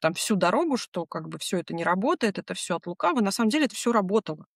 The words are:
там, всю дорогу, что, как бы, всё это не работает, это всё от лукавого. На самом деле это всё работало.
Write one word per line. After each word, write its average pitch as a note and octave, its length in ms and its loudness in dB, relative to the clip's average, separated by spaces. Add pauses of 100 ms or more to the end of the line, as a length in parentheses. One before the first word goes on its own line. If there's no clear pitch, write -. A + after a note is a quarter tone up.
там, D#3+ 140 2
всю - 220 0
дорогу, A#3 400 2
что, - 280 -6
как D#3+ 240 -8
бы, D#3 100 -10
всё - 200 -4
это E3 160 -6
не E3+ 100 -4
работает, G3 540 2
это - 160 -10
всё F3 220 -4
от - 100 -10
лукавого. C4 340 0
На G3 100 2
самом A3+ 200 2
деле D4+ 160 4
это - 80 -8
всё - 180 -2
работало. F#3+ 520 0 (100)